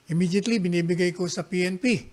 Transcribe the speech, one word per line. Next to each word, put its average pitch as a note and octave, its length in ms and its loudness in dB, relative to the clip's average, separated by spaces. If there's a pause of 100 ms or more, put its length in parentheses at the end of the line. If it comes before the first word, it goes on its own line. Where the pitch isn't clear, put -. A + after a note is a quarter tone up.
(100)
immediately F#3 480 2
binibigay F3 560 0
ko F3 160 -4
sa F3 160 -6
P F3+ 160 -2
N F#3 160 -2
P A3+ 240 0 (100)